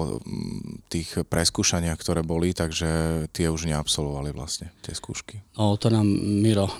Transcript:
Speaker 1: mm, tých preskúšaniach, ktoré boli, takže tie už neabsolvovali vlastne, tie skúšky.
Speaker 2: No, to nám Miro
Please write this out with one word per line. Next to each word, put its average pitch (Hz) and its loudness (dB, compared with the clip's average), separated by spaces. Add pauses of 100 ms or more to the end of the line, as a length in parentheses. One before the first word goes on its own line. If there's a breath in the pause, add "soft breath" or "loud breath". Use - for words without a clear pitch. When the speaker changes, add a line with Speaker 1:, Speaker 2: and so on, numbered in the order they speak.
(200)
Speaker 1:
mm, - -10
tých 85 -4
preskúšaniach, 85 0
ktoré 82 0
boli, 82 0
takže 80 0
tie 85 0
už 80 0
neabsolvovali 73 -2
vlastne, - -8
tie - -10
skúšky. - -10 (160)
Speaker 2:
No, 104 4
to - 0
nám 110 6 (160)
Miro 101 4 (120)